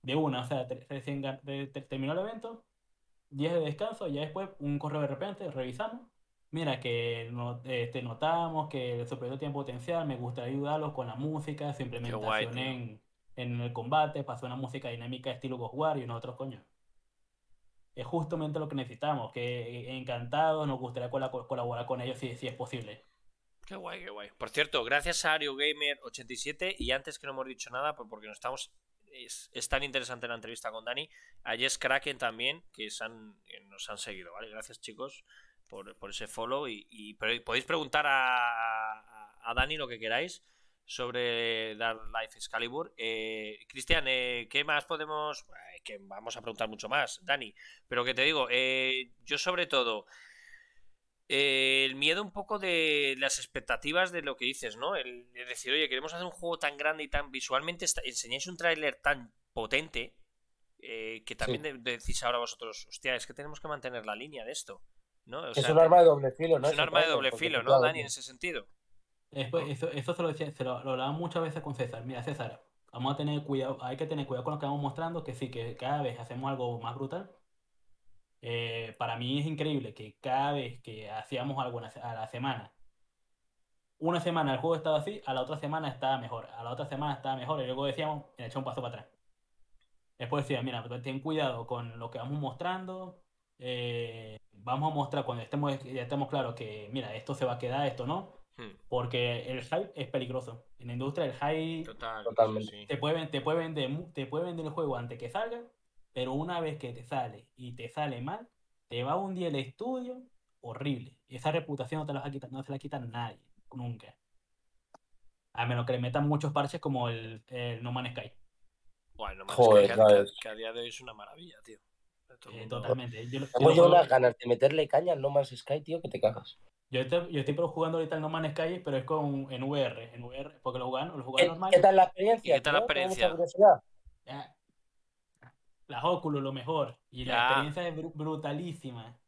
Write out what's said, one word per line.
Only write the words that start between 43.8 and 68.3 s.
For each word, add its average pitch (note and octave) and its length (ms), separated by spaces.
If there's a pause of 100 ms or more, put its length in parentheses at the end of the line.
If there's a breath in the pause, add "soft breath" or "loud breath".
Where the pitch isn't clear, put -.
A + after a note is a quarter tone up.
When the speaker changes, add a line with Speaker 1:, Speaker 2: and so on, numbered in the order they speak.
Speaker 2:
eh, B2 420
¿qué C#3+ 140
más D3 220
podemos? D3+ 560
Eh, - 420
que G#2 160
vamos G2+ 380
a - 20
preguntar A2+ 300
mucho G#2+ 180
más, C3 340
Dani, C3 320 (320 soft breath)
pero B2 160
que C3 120
te C3 80
digo, C#3+ 280
eh, C3 640 (120)
yo C#3+ 120
sobre F3 300
todo... A#2+ 400 (1200 soft breath)
Eh, C3+ 560
el C3+ 100
miedo D#3 280
un F#3+ 100
poco G3+ 260
de D#3 600
las C3+ 200
expectativas D3+ 760
de E3+ 100
lo C3+ 160
que B2 80
dices, A#2+ 320
¿no? D3+ 180
El, B2 380
el B2+ 140
decir, B2 260
"Oye, D3+ 160
queremos C#3+ 240
hacer F3 100
un F3 80
juego E3+ 260
tan D3 200
grande D#3 260
y C#3+ 40
tan C#3+ 220
visualmente, D3 540
esta-, - 180
enseñáis B2+ 440
un F3+ 100
tráiler E3 460
tan C3+ 320 (180)
potente", B2+ 600 (640)
eh, A2+ 480
que A#2 100
también A#2+ 260
Speaker 3:
Sí. D#3 60 (100)
Speaker 2:
de-, - 0
decís A#2+ 440
ahora A#2+ 160
vosotros, A2+ 500
"Hostia, - 260
es A#2+ 120
que C3 80
tenemos D3 260
que D#3+ 80
mantener B2 380
la G#2 100
línea C3 300
de B2+ 60
esto", - 280 (460)
¿no? B2+ 240
O A2+ 40
Speaker 3:
Es - 0
Speaker 2:
sea, C#3+ 140
Speaker 3:
un D#3 100
Speaker 2:
te-, - 20
Speaker 3:
arma E3 180
de E3+ 80
doble C#3 260
filo, D#3+ 260
¿no? C#3 100
Speaker 2:
es D#3 40
un D3 80
Speaker 3:
Ese - 0
Speaker 2:
arma E3 200
de E3 80
Speaker 3:
tráiler, - 0
Speaker 2:
doble C3+ 220
Speaker 3:
porque A#2 140
Speaker 2:
filo, C#3+ 180
¿no, C3+ 160
Speaker 3:
efectivamente D#3 80
Speaker 2:
Dani, D#3 140
en C#3+ 60
ese C3 160
sentido? C3 440 (640)